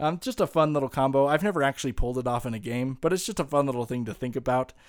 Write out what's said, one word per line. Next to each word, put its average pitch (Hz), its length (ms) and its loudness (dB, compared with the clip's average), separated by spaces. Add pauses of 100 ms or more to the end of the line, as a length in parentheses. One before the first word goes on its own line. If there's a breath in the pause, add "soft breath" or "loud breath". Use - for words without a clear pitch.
Um, 160 180 -2
just 247 220 -6
a 180 60 4
fun 156 260 2
little 139 160 0
combo. 135 400 2
I've 151 160 2
never 190 180 2
actually 135 300 0
pulled 127 260 0
it 123 80 -4
off 120 180 0
in 123 80 -4
a 113 60 -6
game, 123 420 -4
but 165 120 2
it's 180 140 -2
just 196 140 -4
a 160 40 0
fun 143 220 2
little 123 200 -2
thing 123 200 -4
to 107 80 -8
think 123 200 -6
about. 127 380 0 (160 loud breath)